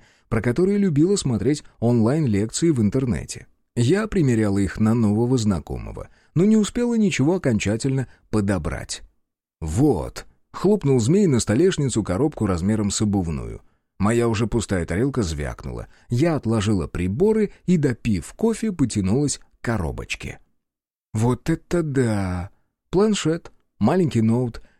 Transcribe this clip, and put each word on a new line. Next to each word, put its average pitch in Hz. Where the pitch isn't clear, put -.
про 110
которые 185
любила 185
смотреть 127
онлайн-лекции 120
в 127
интернете. 104
Я 180
примеряла 117
их 101
на 110
нового 117
знакомого, 65
но 170
не 220
успела 240
ничего 180
окончательно 131
подобрать. 95
"Вот", — 80
хлопнул 147
Змей 180
на 131
столешницу 131
коробку 110
размером 98
с -
обувную. 80
Моя 117
уже 113
пустая 101
тарелка 120
звякнула. 67
Я 151
отложила 110
приборы 185
и, 180
допив 127
кофе, 220
потянулась 123
к -
коробочке. -
Вот 117
это 165
да! 104
Планшет, 185
маленький 127
ноут, 113